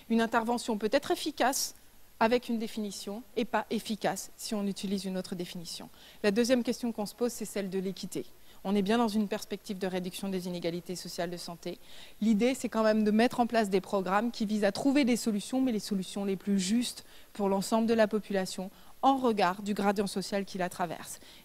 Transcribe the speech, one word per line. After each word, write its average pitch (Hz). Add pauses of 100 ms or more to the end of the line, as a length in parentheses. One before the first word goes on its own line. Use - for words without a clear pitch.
(100)
Une 226
intervention 233
peut 214
être 285
efficace 285 (460)
avec 240
une 233
définition 214 (140)
et 247
pas -
efficace 196
si -
on 202
utilise 190
une 185
autre 185
définition. 180 (340)
La 208
deuxième 240
question 240
qu'on 208
se -
pose, 233
c'est 214
celle 202
de 190
l'équité. 185 (380)
On 196
est 208
bien 220
dans 233
une 208
perspective 202
de 190
réduction 180
des 190
inégalités 175
sociales 175
de 175
santé. - (420)
L'idée, 226
c'est 247
quand 220
même 220
de 208
mettre 233
en 233
place 226
des 226
programmes 202
qui 233
visent 208
à 202
trouver 277
des 233
solutions, 226
mais 262
les 214
solutions 196
les 196
plus 196
justes 220 (260)
pour 202
l'ensemble 208
de 233
la 220
population, 190 (300)
en 269
regard 233
du 202
gradient 202
social 196
qui 196
la 180
traverse. - (260)